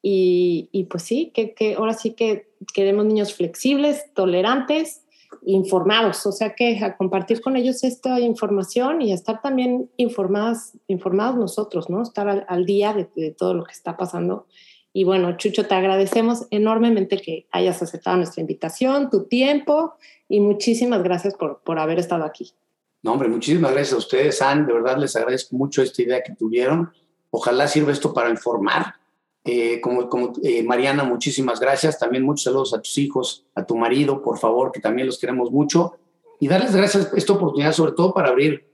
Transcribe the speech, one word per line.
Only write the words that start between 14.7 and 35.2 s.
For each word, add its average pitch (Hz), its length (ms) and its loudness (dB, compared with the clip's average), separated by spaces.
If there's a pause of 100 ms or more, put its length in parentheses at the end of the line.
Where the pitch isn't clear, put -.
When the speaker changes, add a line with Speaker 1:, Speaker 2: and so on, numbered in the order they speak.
Speaker 1:
Y 190 120 2
bueno, 180 320 2
Chucho, 202 300 -2
te 196 80 2
agradecemos 196 760 2
enormemente 214 680 2
que 160 300 -10
hayas 180 300 0
aceptado 175 360 -2
nuestra 170 240 -2
invitación, 262 680 -2
tu 233 160 0
tiempo, 294 680 0 (340)
y 202 140 2
muchísimas 226 600 2
gracias 180 320 -2
por, 147 300 -8
por 160 160 -4
haber 160 180 0
estado 170 280 -2
aquí. - 260 -12 (500)
Speaker 2:
No, 113 120 -2
hombre, 135 160 0
muchísimas 139 420 2
gracias 135 220 0
a 123 40 0
ustedes, 135 440 0
Ann. 143 240 4
De 120 80 0
verdad 123 240 0
les 139 180 -2
agradezco 123 400 -2
mucho 135 260 0
esta 131 200 0
idea 123 200 0
que - 140 -12
tuvieron. 127 560 0 (380)
Ojalá 127 400 0
sirva 147 240 2
esto - 200 -2
para 120 160 0
informar. 113 640 -2 (500)
Eh, 117 360 0
como, 123 280 -2
como, 123 240 -2 (100)
eh, 117 180 2
Mariana, 131 440 0
muchísimas 123 560 -2
gracias. 139 360 2
También 127 260 0
muchos 147 200 0
saludos 131 300 0
a 110 80 -4
tus - 160 -6
hijos, 143 480 -2 (100)
a 95 100 -6
tu 117 120 -2
marido, 131 440 0
por 117 180 -4
favor, 120 340 2
que 110 80 -12
también 123 260 0
los 127 100 -6
queremos 123 340 -2